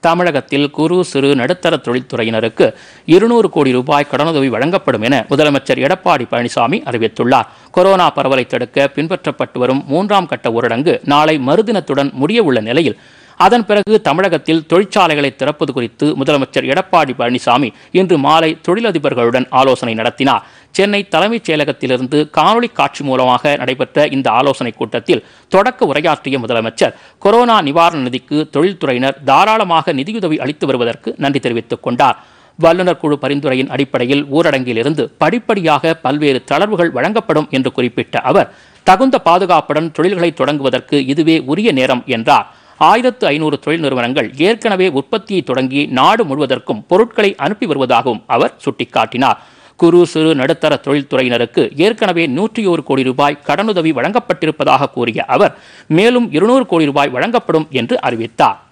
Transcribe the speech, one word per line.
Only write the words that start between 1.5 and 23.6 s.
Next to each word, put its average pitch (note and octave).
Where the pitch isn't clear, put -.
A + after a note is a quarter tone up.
தொழில்துறையினருக்கு A#2
இருநூறு G#3
கோடி C#3
ரூபாய் C#3+
கடனுதவி C#3+
வழங்கப்படும் B2+
என A#2+
முதலமைச்சர் C#3
எடப்பாடி D#3
பழனிசாமி A#2+
அறிவித்துள்ளார். A#2+
கொரோனா F3+
பரவலை C3
தடுக்க C3+
பின்பற்றப்பட்டு D3
வரும் B2+
மூன்றாம் F#3+
கட்ட B2+
ஊரடங்கு A#2
நாளை D3+
மறுதினத்துடன் D3
முடிய F3
உள்ள C3
நிலையில், A#2+
அதன் G#3
பிறகு G#3
தமிழகத்தில் D#3+
தொழிற்சாலைகளை E3+
திறப்பது C#3+
குறித்து A#2+
முதலமைச்சர் C3+
எடப்பாடி D#3
பழனிசாமி B2
இன்று F3+
மாலை D#3+
தொழிலதிபர்களுடன் C#3
ஆலோசனை B2+
நடத்தினார். A#2
சென்னை G3+
தலைமைச் G3+
செயலகத்திலிருந்து C#3+
காணொலி G#3+
காட்சி C#3+
மூலமாக C3
நடைபெற்ற C3